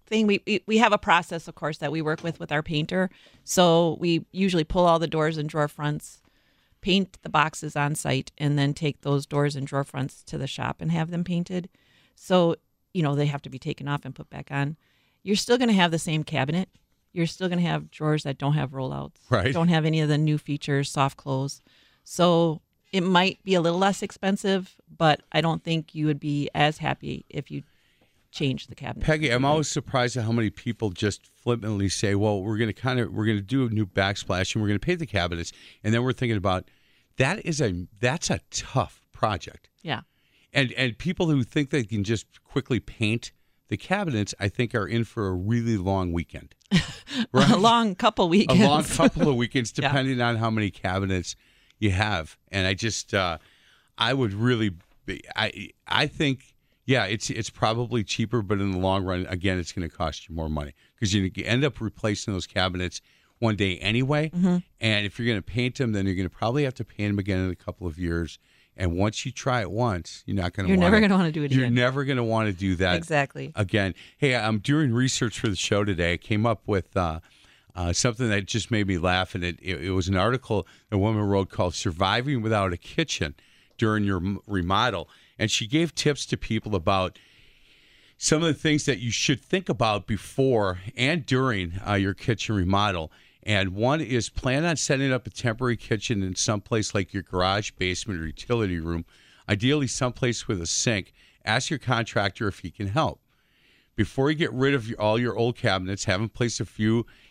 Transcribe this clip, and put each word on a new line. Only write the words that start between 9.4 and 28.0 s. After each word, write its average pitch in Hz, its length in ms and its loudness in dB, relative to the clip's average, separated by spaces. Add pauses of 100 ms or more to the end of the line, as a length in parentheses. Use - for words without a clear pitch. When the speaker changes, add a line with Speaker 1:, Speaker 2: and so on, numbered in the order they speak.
Speaker 1:
and 139 100 -6
drawer 139 200 -2
fronts 135 380 -8
to - 140 -10
the 139 100 -6
shop - 340 -6
and 160 100 -2
have 165 180 -2
them 175 140 -4
painted. 175 460 -4 (460)
So, 175 400 2 (380)
you 185 80 0
know, 143 140 2
they 147 120 2
have 143 160 -4
to 131 60 -14
be 131 100 -14
taken 143 280 -8
off 143 160 -2
and 131 100 -14
put - 160 -18
back 139 220 -14
on. 143 240 -2 (480)
You're 202 140 0
still 240 200 2
gonna 240 160 4
have 180 160 4
the 160 80 0
same 156 260 -2
cabinet. 156 460 -2 (440)
You're 170 140 0
still 180 220 -4
gonna 175 120 0
have 156 280 -2
drawers 156 340 -2
that 139 140 -6
don't 139 160 0
have 143 180 0
rollouts, 139 440 -8 (140)
Speaker 2:
Right. 123 240 2
Speaker 1:
don't 170 160 4
have 160 160 4
any 160 160 2
of 151 80 0
the 147 80 4
new 151 200 2
features, 143 540 -2
soft 139 260 0
close. 139 440 -6 (420)
So 170 580 2 (320)
it 190 80 2
might 185 420 2
be 190 120 2
a 175 40 6
little 170 200 2
less 196 240 2
expensive, 190 720 -2 (200)
but 156 260 4 (100)
I 160 100 2
don't 160 220 0
think 165 320 -4
you 156 100 0
would 151 140 2
be 143 340 -2
as 151 240 2
happy 143 500 -6
if - 220 -10
you 143 140 -10 (680)